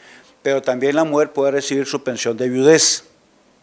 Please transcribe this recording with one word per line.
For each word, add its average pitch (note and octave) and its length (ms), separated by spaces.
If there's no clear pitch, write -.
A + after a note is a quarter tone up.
Pero C#3 180
también C3+ 340
la D#3+ 80
mujer D3+ 300
puede C#3 180
recibir C#3 360
su C#3+ 160
pensión A#2 340
de B2+ 100
viudez C3+ 580